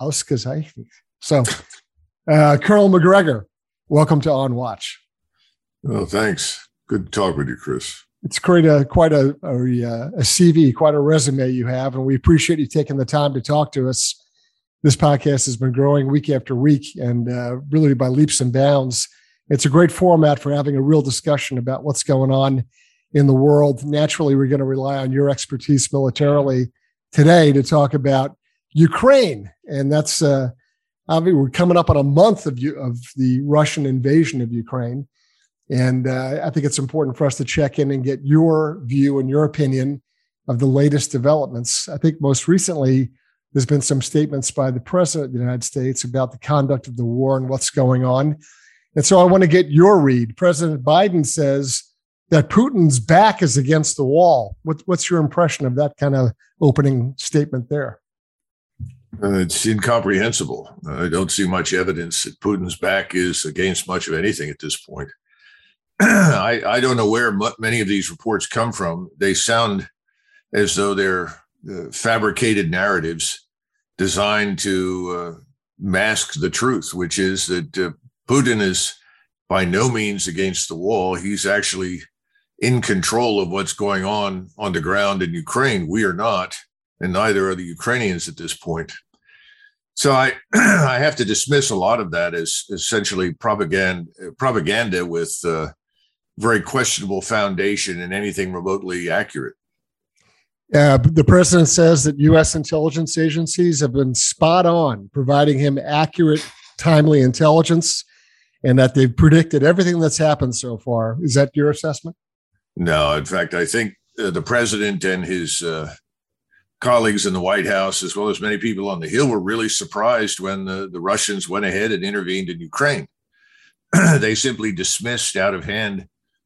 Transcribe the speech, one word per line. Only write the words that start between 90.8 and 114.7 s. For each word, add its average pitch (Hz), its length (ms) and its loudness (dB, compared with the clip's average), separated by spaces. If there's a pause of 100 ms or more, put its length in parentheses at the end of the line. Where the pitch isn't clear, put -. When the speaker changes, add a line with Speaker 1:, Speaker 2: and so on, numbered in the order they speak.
Speaker 2:
have 151 180 0
to 117 80 -2
dismiss 131 440 -2
a 110 60 -2
lot 101 240 0
of 92 120 -8
that 85 220 -4
as 82 360 -6
essentially 92 640 -4
propagand-, 92 760 -4 (300)
propaganda 104 680 -2
with, 85 380 -6
uh, 80 260 -4 (680)
very 113 240 0
questionable 101 600 -4
foundation 98 800 -4
and 90 120 -10
anything 98 400 -6
remotely 90 560 -6
accurate. 80 460 -6 (1200)
Speaker 1:
Uh, 147 240 6
the 156 280 4
president 175 420 6
says 165 380 4
that 147 120 -2
U 156 200 6
S 156 180 2
intelligence 156 640 -4
agencies 160 640 0
have 139 100 0
been 131 240 0
spot 170 500 2
on 143 460 0
providing 143 480 2
him 139 180 0
accurate, 151 720 0 (300)
timely 151 440 6
intelligence, 160 840 2 (580)
and 127 160 4
that 131 160 4
they've 131 200 4
predicted 156 460 4
everything 175 380 2
that's 160 180 0
happened 147 380 0
so 120 220 -10
far. 113 440 -4
Is 147 120 -2
that 139 200 2
your 147 160 0
assessment? 156 460 -6 (600)
Speaker 2:
No, 78 400 0
in 73 80 -6
fact, 87 280 -4
I 87 120 -2
think, 107 300 -4 (220)
uh, 101 140 -4
the 85 100 -4
president 104 640 -2